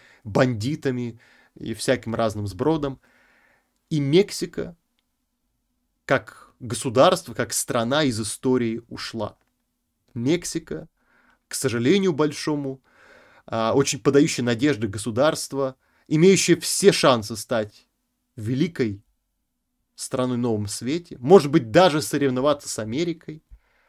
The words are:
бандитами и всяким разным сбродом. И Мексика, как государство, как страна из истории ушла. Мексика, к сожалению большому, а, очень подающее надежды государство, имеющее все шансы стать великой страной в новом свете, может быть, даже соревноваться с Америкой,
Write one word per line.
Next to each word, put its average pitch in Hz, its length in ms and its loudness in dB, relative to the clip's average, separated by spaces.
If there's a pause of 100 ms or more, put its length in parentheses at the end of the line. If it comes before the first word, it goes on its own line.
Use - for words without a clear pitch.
(240)
бандитами 123 960 -2 (360)
и - 180 -10
всяким - 400 -2
разным 107 340 -2
сбродом. 135 520 -2 (920)
И 156 100 0
Мексика, 170 760 0 (1300)
как - 540 -4
государство, 127 760 2
как 117 200 -6
страна 123 500 0
из 117 160 -2
истории 113 680 -2
ушла. - 480 -10 (760)
Мексика, 160 760 -6 (580)
к - 80 -12
сожалению 147 580 0
большому, 143 680 -4 (640)
а, 113 280 -2
очень 139 260 0
подающее 143 440 2
надежды 120 440 0
государство, 131 880 -2 (320)
имеющее 170 520 4
все - 320 4
шансы 120 440 2
стать 107 520 -6 (480)
великой 120 680 -4 (880)
страной 127 420 -4
в 117 40 -2
новом 110 260 -2
свете, 139 520 -8
может 147 320 8
быть, 123 200 0
даже 156 300 4
соревноваться 143 680 -2
с - 100 -8
Америкой, 156 640 -8 (460)